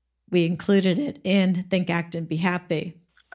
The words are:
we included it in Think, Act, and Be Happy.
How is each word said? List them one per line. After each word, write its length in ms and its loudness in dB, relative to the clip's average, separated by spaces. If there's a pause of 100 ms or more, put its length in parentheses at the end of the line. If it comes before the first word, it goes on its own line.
(300)
we 160 4
included 520 2
it 260 -6
in 400 2
Think, 260 -2
Act, 240 -4
and 120 -6
Be 100 -4
Happy. 600 -4 (380)